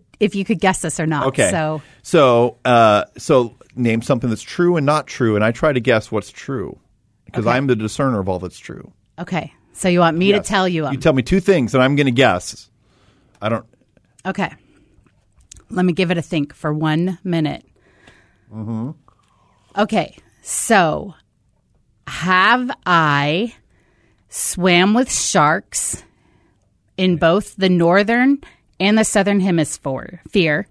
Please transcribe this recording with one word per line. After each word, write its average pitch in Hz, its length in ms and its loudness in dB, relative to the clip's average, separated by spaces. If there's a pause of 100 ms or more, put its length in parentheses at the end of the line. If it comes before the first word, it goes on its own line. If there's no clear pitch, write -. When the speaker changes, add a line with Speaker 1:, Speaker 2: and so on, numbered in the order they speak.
(180)
Speaker 1:
if 208 160 0
you 196 100 -2
could 190 140 -2
guess 185 220 0
this 165 180 -6
or 160 80 -2
not. 143 200 0
Speaker 2:
Okay. 127 220 0
Speaker 1:
So, 156 320 -4 (220)
Speaker 2:
So, 123 640 4
uh, 113 400 4 (120)
so 123 380 0 (200)
name 117 280 0
something 123 260 -2
that's 113 140 -4
true 175 340 0
and 143 80 0
not 147 220 0
true, 110 280 0
and 104 80 0
I 113 80 0
try 147 220 0
to 127 60 0
guess 113 320 0
what's 107 180 -6
true 107 480 -10 (540)
'cause 110 160 -4
Speaker 1:
Okay. 123 100 0
Speaker 2:
I'm 139 80 -2
the 127 100 2
discerner 110 440 -2
of 95 100 -4
all 92 80 -2
that's 87 220 -12
true. - 320 -18 (260)
Speaker 1:
Okay. 160 340 -8 (200)
So - 180 -4
you 175 100 4
want 165 180 4
me 185 160 2
to 208 40 2
Speaker 2:
Yes. 196 100 -4
Speaker 1:
tell 190 200 0
you 160 180 -4
'em? 139 80 -4
Speaker 2:
You 135 60 -6
tell 160 140 2
me 131 100 0
two 190 160 2
things, 165 340 0
and 131 80 4
I'm 135 140 2
gonna 139 160 2
guess. 117 580 0 (720)
I 107 80 -4
don't. 113 160 -6 (580)
Speaker 1:
Okay. 190 280 -6 (1200)
Let 185 140 -2
me 180 80 0
give 175 180 -2
it 170 80 -2
a - 20 -6
think 147 320 -6
for - 180 -6
one 160 520 -2
minute. 160 420 -4 (880)
Speaker 2:
Mm-hmm. 110 380 -8 (880)
Speaker 1:
Okay. 202 360 -2 (280)
So, 175 720 0 (920)
have 202 640 0 (160)
I 160 680 0 (720)
swam 180 640 2
with 254 180 0
sharks - 920 -2 (920)
in 185 200 0
both 175 380 0
the 185 140 0
northern 208 680 2 (400)
and 208 200 2
the 220 60 2
southern 202 340 0
hemisphere? 165 1300 -2